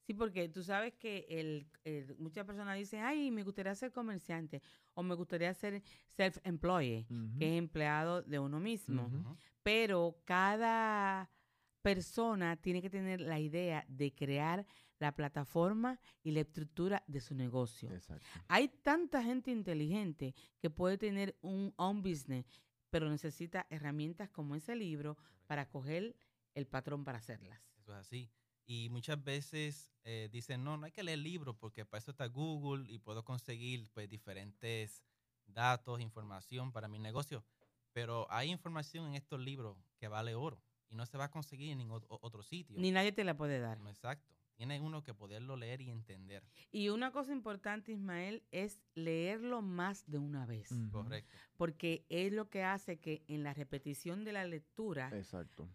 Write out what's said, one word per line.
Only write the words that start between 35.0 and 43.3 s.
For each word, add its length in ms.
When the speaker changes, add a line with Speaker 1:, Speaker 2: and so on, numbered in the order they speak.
Speaker 3:
datos, 540
información 720
para 160
mi 100
negocio." 460
Pero 360
hay 220
información 580
en 60
estos 240
libros 380
que 100
vale 260
oro 280
y 80
no 100
se 100
va 80
a 60
conseguir 420
en 60
ningún 300
o-, 140
otro 200
sitio. 380
Speaker 1:
Ni 100
nadie 220
te 120
la 120